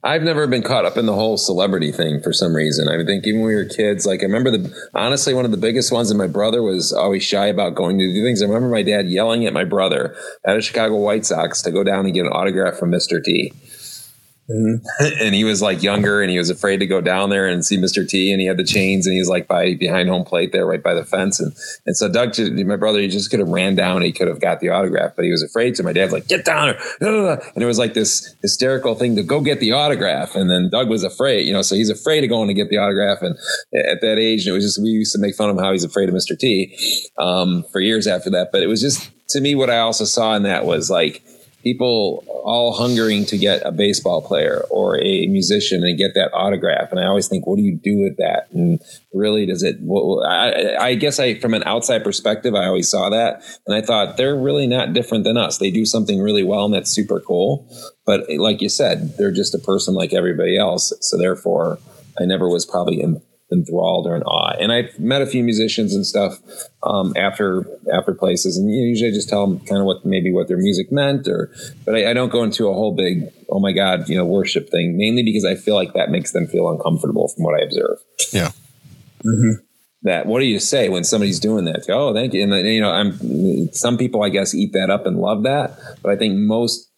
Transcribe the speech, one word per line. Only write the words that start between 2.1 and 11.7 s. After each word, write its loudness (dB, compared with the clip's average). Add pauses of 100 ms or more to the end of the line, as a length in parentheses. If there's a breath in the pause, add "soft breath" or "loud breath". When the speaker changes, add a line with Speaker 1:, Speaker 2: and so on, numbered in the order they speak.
Speaker 1:
for -2
some 0
reason. 0
I 0
think -2
even 0
when 0
we 2
were 0
kids, -2
like, 0
I -2
remember 2
the, -2 (200 loud breath)
honestly, 0
one 0
of 0
the 0
biggest 0
ones, 0
and 2
my 0
brother 0
was 0
always 0
shy 0
about 0
going 0
to 2
do 0
things. 2
I 2
remember 0
my 2
dad 0
yelling 2
at -2
my 0
brother 0 (300 loud breath)
at 2
a 0
Chicago 0
White 2
Sox -2
to -2